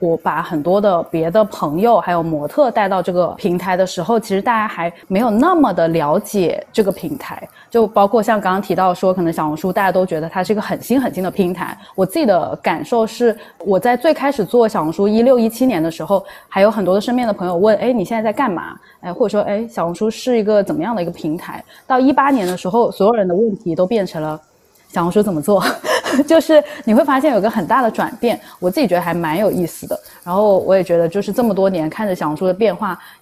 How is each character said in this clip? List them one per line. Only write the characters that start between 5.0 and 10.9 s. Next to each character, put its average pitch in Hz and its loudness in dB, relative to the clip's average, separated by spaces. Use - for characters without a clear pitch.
没 190 -2
有 247 0
那 262 2
么 277 4
的 170 0
了 160 0
解 190 -2
这 226 2
个 190 -2
平 175 -6
台， - -14
就 226 2
包 202 2
括 220 2
像 214 0
刚 185 0
刚 196 -2
提 190 -4
到 180 2
说， 185 0
可 185 -2
能 165 0
小 160 -4
红 151 -4
书 185 -4
大 202 0
家 185 2
都 185 2
觉 165 -4
得 156 -6
它 185 -4
是 202 -2
一 - 0
个 208 -2
很 165 -6
新 240 0